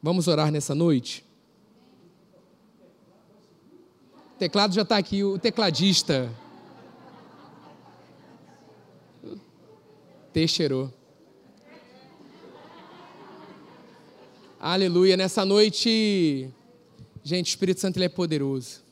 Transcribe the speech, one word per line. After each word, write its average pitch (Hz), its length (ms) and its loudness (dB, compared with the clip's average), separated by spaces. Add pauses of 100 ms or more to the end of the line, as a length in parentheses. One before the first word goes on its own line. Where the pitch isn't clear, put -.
Vamos 175 260 0
orar 151 220 2
nessa 151 240 -4
noite. 147 500 0 (3000)
O - 40 -20
teclado 202 360 0
já 208 100 2
tá 220 120 0
aqui, 202 260 -2
o 196 160 -2
tecladista. 175 960 0 (4000)
Teixeirou. 139 580 -2 (3750)
Aleluia. 180 580 2
Nessa 190 280 0
noite, 202 1040 2 (760)
gente, 170 240 -4
o - 40 -4
Espírito 180 300 -2
Santo, 185 180 -2
ele 180 80 2
é - 20 0
poderoso. 139 840 -4